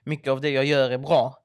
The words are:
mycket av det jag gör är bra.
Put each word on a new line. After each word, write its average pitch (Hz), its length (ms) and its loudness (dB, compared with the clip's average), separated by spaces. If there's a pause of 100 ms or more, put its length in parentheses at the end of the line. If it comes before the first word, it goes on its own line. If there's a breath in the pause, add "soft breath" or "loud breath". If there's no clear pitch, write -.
mycket 147 260 -6
av 135 100 -2
det 147 100 -2
jag 135 140 0
gör 139 260 2
är 127 80 -4
bra. 139 460 0